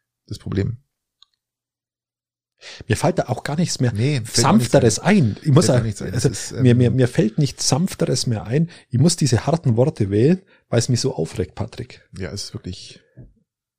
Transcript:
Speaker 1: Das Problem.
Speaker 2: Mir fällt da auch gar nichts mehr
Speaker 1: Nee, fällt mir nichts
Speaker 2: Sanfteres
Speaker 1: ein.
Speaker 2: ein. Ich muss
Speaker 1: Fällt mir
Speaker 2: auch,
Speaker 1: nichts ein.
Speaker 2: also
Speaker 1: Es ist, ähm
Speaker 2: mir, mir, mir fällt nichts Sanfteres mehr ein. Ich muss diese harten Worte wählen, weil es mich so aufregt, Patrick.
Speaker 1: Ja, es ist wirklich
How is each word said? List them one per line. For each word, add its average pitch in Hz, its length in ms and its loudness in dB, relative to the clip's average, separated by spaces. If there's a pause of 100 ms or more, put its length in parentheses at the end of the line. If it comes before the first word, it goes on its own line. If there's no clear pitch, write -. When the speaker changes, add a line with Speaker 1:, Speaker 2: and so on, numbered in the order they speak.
(260)
Speaker 1:
Das - 120 -14
Problem. 98 400 -4 (2000)
Speaker 2:
Mir 110 80 0
fällt - 240 0
da - 80 -4
auch - 160 -6
gar 143 120 -6
nichts 170 220 -2
mehr 123 140 0
Speaker 1:
Nee, 98 60 -6
fällt 120 180 0
mir - 60 -2
nichts - 200 -2
Speaker 2:
Sanfteres 117 560 4
Speaker 1:
ein. 196 180 4
Speaker 2:
ein. 117 260 2
Ich 156 100 2
muss 131 140 6
Speaker 1:
Fällt 131 100 4
mir 120 40 6
Speaker 2:
auch, 113 60 -4
Speaker 1:
nichts 107 160 -6
ein. - 100 -10
Speaker 2:
also - 160 0
Speaker 1:
Es - 220 -6
ist, - 60 -12
ähm - 60 -2
Speaker 2:
mir, 123 120 6
mir, 123 160 4
mir 127 160 2
fällt - 320 -2
nichts - 300 -2
Sanfteres 139 580 -2
mehr 113 200 -4
ein. 147 220 0 (220)
Ich 120 80 -2
muss 160 160 4
diese 127 320 0
harten 127 300 0
Worte 120 340 0
wählen, 127 320 2 (260)
weil 117 120 2
es - 80 -4
mich 123 120 0
so - 140 -4
aufregt, - 400 -6
Patrick. - 540 -12 (100)
Speaker 1:
Ja, 90 140 -8
es 101 120 -10
ist - 100 -16
wirklich - 460 -16 (800)